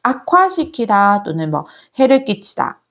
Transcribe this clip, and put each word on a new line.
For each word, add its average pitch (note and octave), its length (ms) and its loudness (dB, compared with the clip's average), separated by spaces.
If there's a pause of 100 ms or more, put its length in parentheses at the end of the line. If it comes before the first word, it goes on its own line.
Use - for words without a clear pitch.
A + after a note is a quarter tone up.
악화시키다 A#3 1200 0
또는 D#3+ 260 -6
뭐 D3 160 -4 (320)
해를 C4 260 4
끼치다, - 560 -6 (100)